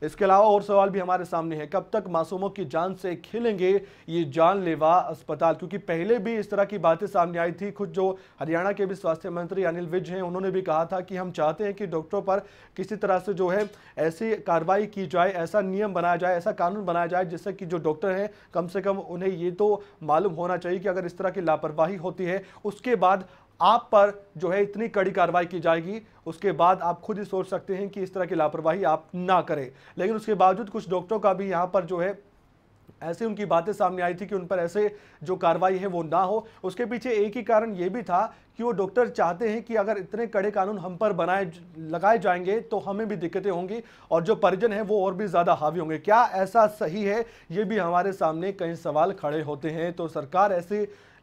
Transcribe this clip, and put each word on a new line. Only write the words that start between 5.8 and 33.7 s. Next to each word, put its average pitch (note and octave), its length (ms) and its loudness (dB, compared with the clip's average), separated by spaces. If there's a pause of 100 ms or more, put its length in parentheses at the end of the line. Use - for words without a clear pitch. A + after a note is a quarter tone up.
भी A3+ 160 -4
इस G#3 160 -4
तरह G3+ 140 2
की G3+ 140 -6
बातें E3 280 2
सामने F3 320 0
आई E3+ 140 0
थी। G3+ 180 -8
खुद G3+ 180 -6
जो F#3+ 300 0 (220)
हरियाणा F3 320 0
के G3 140 -2
भी F#3+ 80 -4
स्वास्थ्य E3 360 -4
मंत्री F3 340 -4
अनिल E3+ 220 -2
विज F3 240 -4
हैं, F#3+ 120 -6
उन्होंने F#3 280 -4
भी F#3+ 120 -2
कहा E3 220 0
था F#3 160 -4
कि F#3 160 -8
हम F3+ 140 -6
चाहते D#3+ 340 0
हैं G3+ 100 -2
कि G3+ 120 -8
डॉक्टरों E3 360 -4
पर G3 160 2 (380)
किसी F#3+ 200 -6
तरह F#3 220 2
से F#3 160 -4
जो F3+ 140 0
है G3+ 220 0 (280)
ऐसी E3+ 380 0
कार्रवाई F#3 500 2
की G3 200 -6
जाए, F3+ 260 2
ऐसा E3+ 280 -2
नियम G3 340 -2
बनाया F3 220 2
जाए, F3 200 0
ऐसा F3+ 160 -2
कानून F#3+ 320 -2
बनाया E3+ 220 0
जाए F3+ 180 0
जिससे F3 280 -8
कि F#3 140 -12
जो E3+ 120 -4
डॉक्टर D#3 320 -2
हैं G3+ 200 -2 (240)
कम E3+ 120 -2
से F#3+ 140 -6
कम G3 180 0
उन्हें F3 320 -4
ये F3 200 -2
तो G3+ 320 2 (200)
मालूम D#3+ 300 2
होना F3 240 -2
चाहिए F3 220 -2
कि F#3+ 100 -4
अगर F3+ 180 -2
इस F3 120 -12
तरह F#3+ 120 0
की G3 100 -6
लापरवाही D#3+ 560 0
होती F3+ 280 -6
है F#3+ 200 -2 (200)
उसके G#3+ 320 -2
बाद F#3 320 4 (340)
आप A3 180 6
पर G3+ 560 4
जो E3+ 120 -4
है G3 140 2
इतनी G3+ 260 -4
कड़ी G3 220 0
कार्रवाई F3 360 2
की F3 140 -8
जाएगी। E3+ 420 0 (240)
उसके E3+ 260 -2
बाद F3 300 4
आप E3+ 180 -2
खुद G#3 180 -6
ही G#3 60 -6
सोच F#3 240 -4
सकते F#3+ 260 -6
हैं G3 140 -4
कि G3 140 -8
इस F3+ 120 -8
तरह F#3 100 -2
की F3 100 -4
लापरवाही D#3+ 500 0
आप D#3 300 0
ना F3+ 260 2
करें। D3 320 -4 (260)
लेकिन G#3+ 180 0
उसके G#3+ 180 -2
बावजूद F#3+ 360 4
कुछ G3+ 200 -8
डॉक्टरों F3+ 280 -2
का G3 160 4
भी G3 140 -6
यहाँ F3+ 180 0
पर F#3 180 0
जो F3 140 -6
है G3 240 -4 (800)
ऐसे E3+ 220 -6
उनकी G#3 200 -4
बातें E3+ 280 0